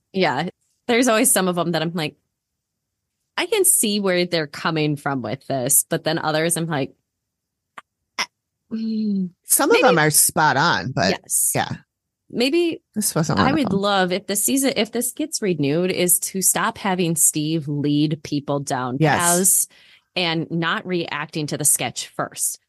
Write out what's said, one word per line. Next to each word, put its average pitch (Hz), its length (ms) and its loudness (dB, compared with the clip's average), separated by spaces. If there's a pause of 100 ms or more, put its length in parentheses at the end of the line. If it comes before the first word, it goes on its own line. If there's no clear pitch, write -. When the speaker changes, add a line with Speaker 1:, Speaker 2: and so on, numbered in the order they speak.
(140)
Speaker 1:
yeah, 165 340 0 (400)
there's 247 220 2
always 226 200 4
some 185 200 2
of 175 60 -2
them 175 180 0
that 156 80 0
I'm 165 120 -4
like, 160 220 -6 (1200)
"I - 100 -2
can 381 200 2
see 208 340 2
where 180 260 2
they're 170 220 -2
coming 151 480 -2
from 139 260 -4
with 113 260 -8
this," 127 400 0
but 156 180 -4
then 160 120 0
others 160 400 -2
I'm 165 100 -2
like, 147 280 -4 (1200)
"Ah, - 60 -4 (460)
mm, 220 580 -4 (140)
Speaker 2:
Some - 260 0
of 453 40 4
Speaker 1:
maybe." 466 140 4
Speaker 2:
them 185 120 4
are 151 100 4
spot 151 480 2
on, 127 340 0
but 95 200 2
Speaker 1:
Yes. - 440 -2
Speaker 2:
yeah. 123 140 -2 (600)
Speaker 1:
Maybe 320 520 0 (120)
Speaker 2:
This - 220 -4
wasn't 156 240 0
one - 80 4
Speaker 1:
I - 40 2
Speaker 2:
of 294 60 2
Speaker 1:
would 285 120 0
Speaker 2:
them. 196 100 0
Speaker 1:
love, 196 320 2
if 185 160 -4
the 196 80 -4
season, 262 400 0
if 214 160 -2
this 240 220 -4
gets - 280 -6
renewed, 170 500 0
is 175 280 2
to - 220 -6
stop 196 360 0
having 180 380 0
Steve 156 520 0
lead 147 560 0
people 143 360 -4
down 131 400 -4
Speaker 2:
Yes. 143 200 4
Speaker 1:
paths 175 480 4 (480)
and 165 360 -2
not 170 340 -2
reacting 160 600 -4
to 143 100 -6
the 151 80 -4
sketch - 420 -2
first. - 600 -6